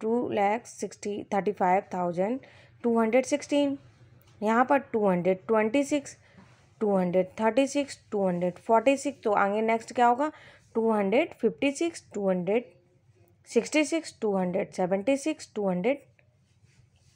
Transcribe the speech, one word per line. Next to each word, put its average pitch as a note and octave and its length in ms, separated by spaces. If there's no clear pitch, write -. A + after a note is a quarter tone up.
टू A#3 300
लाख G#3+ 360
सिक्सटी, - 560
थर्टी G3 180
फ़ाइव F#3+ 300
थाउजेंड F#3 460
टू A#3 160
हंड्रेड A3+ 240
सिक्सटीन। C#4+ 540
यहाँ A3+ 220
पर C#4 140
टू G#3 160
हंड्रेड F#3 380
ट्वेंटी A3 380
सिक्स, C#4 320
टू G#3 160
हंड्रेड F3+ 300
थर्टी A3+ 260
सिक्स, C#4 320
टू G3 160
हंड्रेड F3 320
फ़ोर्टी A3+ 380
सिक्स। C4+ 280
तो A3 80
आगे G3+ 300
नेक्स्ट A3+ 300
क्या A#3+ 140
होगा? B3 240
टू A3+ 180
हंड्रेड G#3 420
फिफ्टी A#3+ 380
सिक्स, E4+ 320
टू G3+ 140
हंड्रेड F#3+ 420
सिक्सटी D4 360
सिक्स, D#4+ 360
टू G#3 160
हंड्रेड F#3 360
सेवेंटी G3 440
सिक्स, D4+ 380
टू G3+ 140
हंड्रेड F#3+ 340